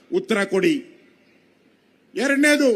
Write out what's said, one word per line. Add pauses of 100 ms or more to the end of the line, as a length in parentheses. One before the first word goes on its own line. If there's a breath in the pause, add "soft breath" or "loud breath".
(140 soft breath)
ಉತ್ತರ
ಕೊಡಿ. (1400)
ಎರಡನೇದು,